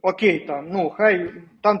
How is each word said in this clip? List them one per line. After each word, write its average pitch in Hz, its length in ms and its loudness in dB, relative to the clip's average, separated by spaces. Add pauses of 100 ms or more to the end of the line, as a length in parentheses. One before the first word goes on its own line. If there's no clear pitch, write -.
Окей, 185 440 2
там, 147 240 -8
ну, 185 260 -2
хай 185 340 2 (320)
там 208 180 2